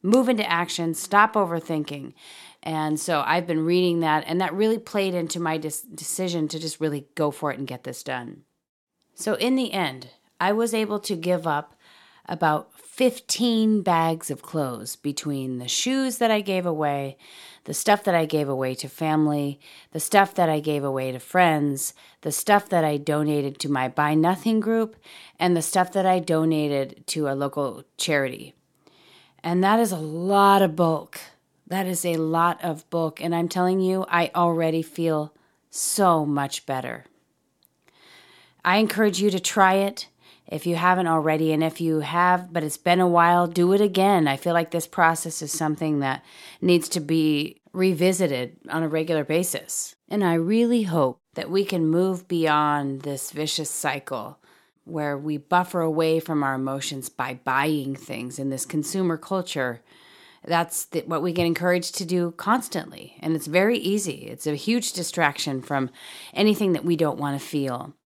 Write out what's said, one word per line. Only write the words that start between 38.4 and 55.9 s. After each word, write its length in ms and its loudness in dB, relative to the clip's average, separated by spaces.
I 140 4
encourage 420 2
you 120 4
to 100 -2
try 320 4
it 340 0
if 180 -8
you 120 0
haven't 300 2
already. 440 2
And 100 2
if 200 -2
you 180 0
have, 540 0
but 100 -2
it's 140 -6
been 240 2
a 60 4
while, 380 6
do 280 2
it 80 4
again. 480 4
I 80 0
feel 160 -2
like 180 0
this 160 -4
process 540 0
is 100 -8
something 480 0
that 240 -2
needs 280 4
to 120 -2
be 580 0
revisited 840 0
on 140 -2
a 40 -2
regular 380 0
basis. 720 -4
And 160 0
I 120 4
really 480 2
hope 360 0
that 160 -8
we 160 0
can 220 0
move 420 0
beyond 720 0
this 300 -8
vicious 380 -6
cycle 720 -6
where 320 -4
we 200 -4
buffer 420 0
away 400 2